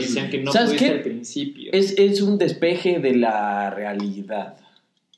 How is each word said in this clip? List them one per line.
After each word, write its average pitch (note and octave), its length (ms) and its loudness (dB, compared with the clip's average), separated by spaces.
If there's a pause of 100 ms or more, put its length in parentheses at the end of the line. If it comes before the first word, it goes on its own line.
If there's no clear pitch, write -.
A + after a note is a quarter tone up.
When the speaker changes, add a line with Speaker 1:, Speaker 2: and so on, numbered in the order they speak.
Speaker 1:
conversación B2 260 -4
que C3+ 120 -4
no C#3 100 -2
Speaker 2:
¿Sabes A#3 180 4
Speaker 1:
pudiste C#4 180 2
Speaker 2:
qué? - 40 2
Speaker 1:
al - 100 -2
principio. - 720 -8
Speaker 2:
Es, G3 240 2
es G3+ 240 4
un G3+ 180 2
despeje F3 600 0
de C3+ 160 2
la G#2 560 0
realidad. G2+ 880 -6 (600)